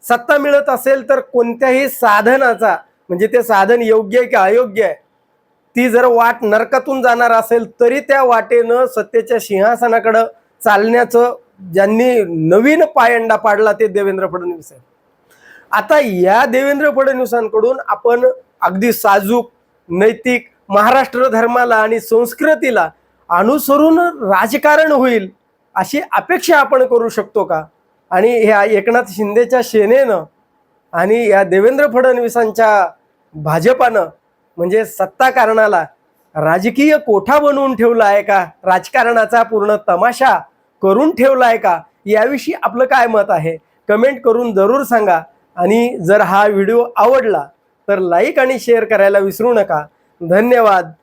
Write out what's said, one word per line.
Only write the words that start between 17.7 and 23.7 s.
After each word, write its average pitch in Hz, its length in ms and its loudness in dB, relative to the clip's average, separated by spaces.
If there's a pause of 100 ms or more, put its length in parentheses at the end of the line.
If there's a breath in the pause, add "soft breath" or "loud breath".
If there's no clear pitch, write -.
आपण 240 360 -2 (360)
अगदी 190 320 0
साजूक, 214 580 0 (380)
नैतिक, 226 600 -2 (200)
महाराष्ट्र 240 600 0
धर्माला 233 480 0
आणि 220 240 0
संस्कृतीला 240 880 -2 (420)
अनुसरून 277 680 2 (240)